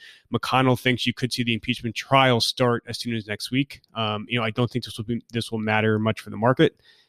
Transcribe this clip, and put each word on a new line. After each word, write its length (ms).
McConnell 480
thinks 260
you 60
could 220
see 80
the 100
impeachment 440
trial 440
start 460
as 120
soon 160
as 120
next 240
week. 320
Um, 320
you 120
know, 60
I 60
don't 200
think 160
this 100
will 80
be, 180
this 200
will 60
matter 400
much 220
for 100
the 80
market. 420